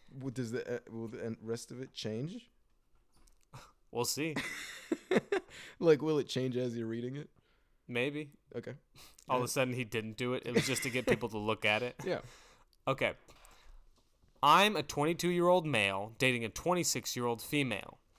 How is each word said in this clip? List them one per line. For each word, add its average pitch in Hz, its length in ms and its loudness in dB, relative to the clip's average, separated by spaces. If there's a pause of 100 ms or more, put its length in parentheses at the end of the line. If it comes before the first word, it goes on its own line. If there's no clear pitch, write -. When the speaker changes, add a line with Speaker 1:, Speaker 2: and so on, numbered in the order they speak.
(200)
Speaker 1:
What 131 140 -6
does 120 200 -4
the, 120 220 -4
uh, 117 40 -4 (100)
will 113 200 -8
the 113 140 -10
en-, 113 200 -4
rest 113 260 -6
of 127 140 -12
it 127 100 -16
change? 135 560 -6 (1400)
Speaker 2:
We'll 117 140 -2
see. 151 340 -2
Speaker 1:
<laughs> - 60 -6 (1300)
Like, 151 220 8
will 156 160 2
it 135 100 0
change 127 300 -2
as 123 180 -2
you're 117 120 -4
reading 120 300 -6
it? 151 120 -12 (580)
Speaker 2:
Maybe. 143 440 -2 (240)
Speaker 1:
Okay. 120 180 -8 (560)
Speaker 2:
All 131 80 2
of 123 60 2
a - 20 -4
Speaker 1:
Yeah. 120 40 -4
Speaker 2:
sudden, 127 260 2
he 127 80 -2
didn't 110 340 -4
do 123 160 0
it. - 120 -2
It 123 100 0
was 127 100 4
just 131 180 0
to 135 60 -2
get 123 160 -2
people 123 240 2
to 107 80 -6
look 107 280 0
at 107 180 4
it. 123 160 -6
Speaker 1:
<laughs> - 60 -8
Yeah. 185 140 -2 (680)
Speaker 2:
Okay. 131 260 0 (1300)
I'm 185 340 8
a 151 80 0
twenty-two-year-old 175 840 2
male 104 500 2
dating 127 280 2
a 107 40 -4
twenty-six-year-old 123 960 -2
female. 127 560 -4 (200)